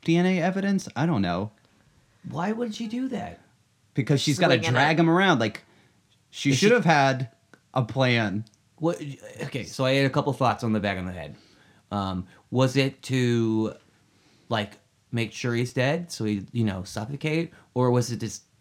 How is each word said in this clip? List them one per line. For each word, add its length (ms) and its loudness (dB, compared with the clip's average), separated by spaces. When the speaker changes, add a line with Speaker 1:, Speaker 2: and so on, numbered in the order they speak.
Speaker 1:
D 120 2
N 100 4
A 160 0
evidence? 520 -2
I 120 0
don't 160 0
know. 300 -2
Speaker 2:
Why 240 -4
would 220 -6
she 120 -10
do 220 -6
that? 320 -10
Speaker 1:
Because 260 2
she's 180 0
gotta 160 6
Speaker 3:
Swinging 180 2
Speaker 1:
drag 260 4
Speaker 3:
it. 20 6
Speaker 1:
him 100 6
around. 280 4
Like, 240 -2
she 200 -2
Speaker 2:
Is 80 4
Speaker 1:
should 100 4
Speaker 2:
she 60 6
Speaker 1:
have 100 4
had 460 4
a 100 0
plan. 640 0
Speaker 2:
What? 240 -2
Okay, 200 -8
so 200 -4
I 80 4
had 140 4
a 40 2
couple 220 0
thoughts 300 0
on 100 0
the 80 0
bag 180 -2
on 80 -6
the 60 -8
head. 220 -12
Um, 360 -4
was 260 2
it 280 0
to, 680 0
like, 220 -2
make 220 -2
sure 220 -4
he's 180 -2
dead, 400 -2
so 140 -6
he, 260 -2
you 120 0
know, 200 -4
suffocate, 680 -6
or 160 2
was 220 2
it 80 -6
just 220 -8